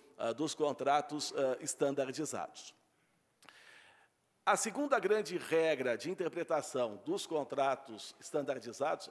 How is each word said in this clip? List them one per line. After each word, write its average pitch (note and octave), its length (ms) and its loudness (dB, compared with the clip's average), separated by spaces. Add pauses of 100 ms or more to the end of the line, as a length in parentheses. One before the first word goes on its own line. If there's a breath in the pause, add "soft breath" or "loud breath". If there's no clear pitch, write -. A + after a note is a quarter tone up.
(180 loud breath)
eh, A2+ 160 0
dos D3 220 -2
contratos, C#3+ 800 2
eh, C3 240 2
estandardizados. C3+ 1120 -2 (1700 loud breath)
A G#3 120 6
segunda C4 420 2
grande F#3 400 2
regra C#3 580 2
de D#3 140 -4
interpretação D3+ 960 -2
dos E3+ 200 -2
contratos C3+ 920 -2
estandardizados, C3+ 920 -4